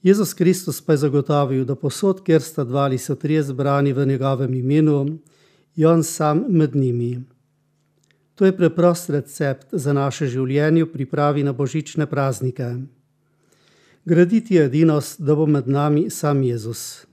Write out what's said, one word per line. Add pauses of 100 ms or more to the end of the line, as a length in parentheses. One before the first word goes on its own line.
Jezus
Kristus
pa
je
zagotovil,
da
povsod,
kjer
sta
dva
ali
so
trije
zbrani
v
njegovem
imenu, (560)
je
on
sam
med
njimi. (1080)
To
je
preprost
recept
za
naše
življenje
v
pripravi
na
božične
praznike. (1300)
Graditi
edinost,
da
bo
med
nami
sam
Jezus.